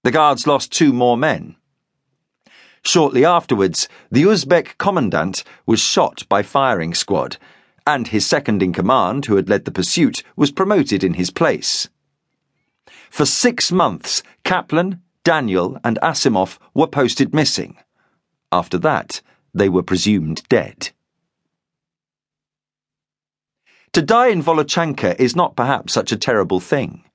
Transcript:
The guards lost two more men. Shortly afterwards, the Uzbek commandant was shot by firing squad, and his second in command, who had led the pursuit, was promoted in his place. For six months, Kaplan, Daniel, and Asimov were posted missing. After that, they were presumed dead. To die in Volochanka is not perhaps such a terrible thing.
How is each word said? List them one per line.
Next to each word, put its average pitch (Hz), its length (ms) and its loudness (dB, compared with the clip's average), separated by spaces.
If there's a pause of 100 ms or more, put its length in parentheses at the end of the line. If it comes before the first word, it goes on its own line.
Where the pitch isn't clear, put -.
The 127 80 2
guards 147 340 2
lost 143 240 0
two 147 220 2
more 123 240 2
men. 113 400 -2 (1300)
Shortly 147 400 2
afterwards, 127 640 0 (200)
the 135 140 2
Uzbek 175 560 2
commandant 98 640 -2 (240)
was 110 140 2
shot - 480 0
by 104 160 0
firing 101 500 -2
squad, 73 440 -4 (460)
and 139 220 0
his 104 180 -2
second 117 380 0
in 90 100 0
command, 110 540 0
who 107 80 0
had 95 140 2
led 101 160 0
the - 80 -8
pursuit, 117 500 -2 (140)
was 143 160 0
promoted 185 500 0
in 90 120 0
his 90 180 -4
place. - 560 -4 (1200)
For 147 160 0
six 240 460 0
months, 135 500 -2 (220)
Kaplan, 175 580 -2 (220)
Daniel, 113 580 0
and 117 180 -2
Asimov 107 600 0 (120)
were - 140 2
posted 135 480 0
missing. - 420 -2 (760)
After 87 260 -2
that, - 440 -2 (300)
they 98 160 2
were 90 140 2
presumed 87 680 -2
dead. - 420 -2 (3000)
To 165 120 2
die 233 260 4
in 190 120 0
Volochanka 147 800 -2
is 120 160 2
not 175 220 -2
perhaps 123 360 -2
such 113 200 -2
a 107 40 -2
terrible 95 440 0
thing. 110 420 -4 (120)